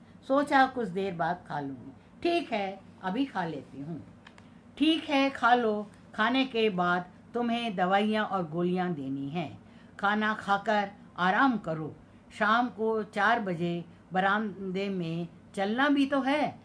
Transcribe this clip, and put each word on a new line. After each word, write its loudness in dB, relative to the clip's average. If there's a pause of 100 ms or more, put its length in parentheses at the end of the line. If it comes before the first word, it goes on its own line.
(280)
सोचा 4
कुछ -4
देर -4
बाद -2
खा -6
लूँगी।" -10 (300)
"ठीक 0
है, -4 (220)
अभी 0
खा -4
लेती -8
हूँ।" -8 (760)
ठीक 2
है, 2
खा 4
लो, 0 (240)
खाने 2
के 0
बाद 0 (240)
तुम्हें -2
दवाइयाँ 2
और -2
गोलियाँ 0
देनी -6
हैं। -6 (360)
खाना 2
खाकर 0 (260)
आराम 2
करो। -6 (360)
शाम 2
को -2
चार 2
बजे -2 (280)
बरामदे 0
में -4 (260)
चलना 0
भी 4
तो 0
है, 0